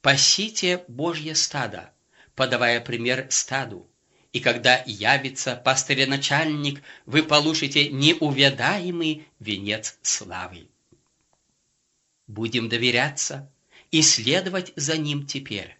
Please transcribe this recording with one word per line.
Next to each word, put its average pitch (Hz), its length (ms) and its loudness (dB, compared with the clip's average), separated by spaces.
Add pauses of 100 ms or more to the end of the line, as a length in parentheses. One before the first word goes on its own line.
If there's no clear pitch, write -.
"Пасите 180 880 2
Божье 156 460 -6
стадо", 110 580 -4 (420)
подавая 120 460 2
пример 120 500 -4
стаду. 123 580 -4 (440)
"И 117 80 -2
когда 123 460 4
явится 123 720 0
пастырь-начальник, 139 1300 0 (240)
вы 147 160 2
получите 147 640 2
неувядаемый 151 1400 2 (140)
венец 104 600 -6
славы". 90 680 -6 (1600)
Будем 113 420 -4
доверяться 123 840 -2 (400)
и 156 120 4
следовать 180 760 2
за 160 220 -2
ним 147 280 -4
теперь. 110 540 -10